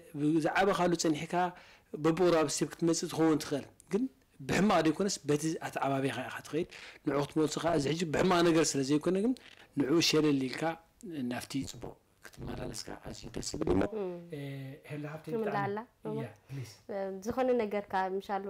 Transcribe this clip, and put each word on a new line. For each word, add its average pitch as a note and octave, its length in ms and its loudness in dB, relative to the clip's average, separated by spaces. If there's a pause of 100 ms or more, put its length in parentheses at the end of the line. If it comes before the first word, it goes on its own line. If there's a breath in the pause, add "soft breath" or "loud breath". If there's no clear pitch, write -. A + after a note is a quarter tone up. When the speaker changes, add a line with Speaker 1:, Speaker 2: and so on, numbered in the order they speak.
(160)
Speaker 1:
ብዛዕባ D#3+ 580 2
ካልእ F3 260 2
ጸኒሕካ D#3+ 360 0 (580 loud breath)
በብቁሩ E3 420 4
ኣብ D#3+ 140 4
ስቴፕ D3 200 -2
ክትመጽእ E3 380 0
ትኸውን D#3 320 4
ትኽእል። C#3+ 260 -4 (220)
ግን G#3+ 160 0 (360)
ብሕማቕ F3+ 420 4
ደይኮነስ D#3+ 400 2
በቲ D3 220 0 (180)
ኣተዓባብያኻ C3+ 600 -2
ኢኻ - 200 -8
ትኸይድ። - 260 -4 (340 loud breath)
ንዑ C#3 180 0
ክትመልሶ D3 360 0
ከዓ D#3 180 -2
እዚ D3+ 140 2
ሕጂ D#3+ 200 -2
ብሕማቕ E3+ 360 4
ነገር E3 220 6
ስለ C#3 180 0
ዘይኮነ D3+ 360 2
ግን A#3 140 2 (420 loud breath)
ንዑ C#3+ 260 2
ሸለል D3+ 400 4
ኢልካ B2+ 220 -4 (600)
ናፍቲ B2 300 -6 (100)
ጽቡቕ A2+ 280 -12 (300)
ክትመላለስካ G2+ 680 -12 (140)
ኣዝዩ G#2 260 -14
ደስ G2+ 200 -8
ዝብል G2+ 200 -4
እዩ። - 120 4 (120)
Speaker 2:
እም። G3 220 -6 (160)
Speaker 1:
እ፣ D3+ 100 -10 (440)
ሄሎ D3 220 -10
ሃብተይ D3+ 260 -12
Speaker 2:
ክምላ A3 120 -4
Speaker 1:
ብጣዕሚ G3+ 180 -4
Speaker 2:
ኣላ? G3+ 180 -4 (280)
Speaker 1:
እያ፣ G#3+ 160 -6 (200)
ፕሊዝ። C3+ 280 -12 (140)
Speaker 2:
እ፣ G3+ 100 -10 (240)
ዝኾነ A#3 340 0
ነገር G#3 320 0
ካብ F#3+ 260 -2
ምሻሉ G3 380 -4